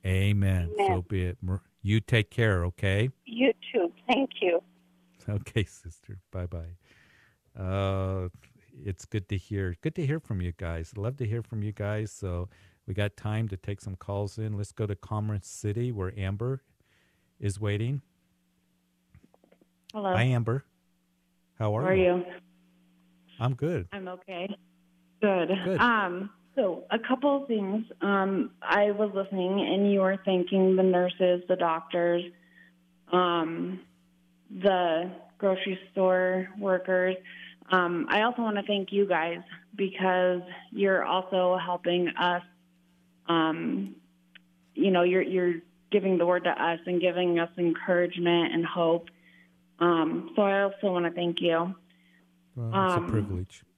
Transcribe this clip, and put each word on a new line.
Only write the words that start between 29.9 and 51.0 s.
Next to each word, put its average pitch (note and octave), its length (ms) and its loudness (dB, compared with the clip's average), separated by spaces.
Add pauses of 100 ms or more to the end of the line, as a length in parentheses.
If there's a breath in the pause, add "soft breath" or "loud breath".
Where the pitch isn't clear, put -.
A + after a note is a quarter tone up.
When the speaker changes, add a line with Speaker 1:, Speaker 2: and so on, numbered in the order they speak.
Speaker 3:
you G3 100 4
were F#3+ 240 2
thanking F#3+ 500 4
the F#3 80 4
nurses, F3+ 680 2
the F#3 60 4
doctors, F3 720 0 (880 soft breath)
um, F3 680 0 (720)
the F3+ 600 0 (260)
grocery F#3+ 400 -2 (140)
store F#3 560 2 (100)
workers. F#3 580 2 (540 loud breath)
Um, F3 400 2
I G#3 120 4
also A#3+ 200 0
wanna G#3+ 240 0
thank G3+ 260 -2
you G3+ 140 2
guys E3+ 320 0 (380 loud breath)
because F#3 680 2 (300 loud breath)
you're G3 320 2
also F#3 600 0
helping F3 440 0
us. F3 340 0 (840)
Um, E3 640 0 (800)
you F#3+ 160 2
know, F3 120 4
you're, F#3 200 4
you're F3+ 320 0 (380)
giving F#3+ 260 2
the E3+ 80 4
word F3+ 180 2
to F3 60 2
us E3 360 -2
and F3+ 140 0
giving F3 380 2
us E3+ 180 0
encouragement F3 960 2
and E3 140 0
hope. E3+ 420 0 (720 soft breath)
Um, E3+ 560 2
so G#3+ 60 4
I G3 200 2
also G3 300 0
wanna F3 180 0